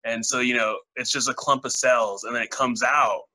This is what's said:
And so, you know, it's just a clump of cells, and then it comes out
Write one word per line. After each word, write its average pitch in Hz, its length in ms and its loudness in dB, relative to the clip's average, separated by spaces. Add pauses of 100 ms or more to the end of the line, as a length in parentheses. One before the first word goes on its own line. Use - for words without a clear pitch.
And 113 220 -4
so, 127 140 2
you 123 160 2
know, 110 220 2 (180)
it's 123 160 -4
just 135 160 0
a 131 60 -2
clump 139 300 0
of 131 80 -4
cells, 113 520 2
and 117 100 -8
then 117 80 -2
it - 80 -6
comes 123 320 -2
out 123 400 2 (120)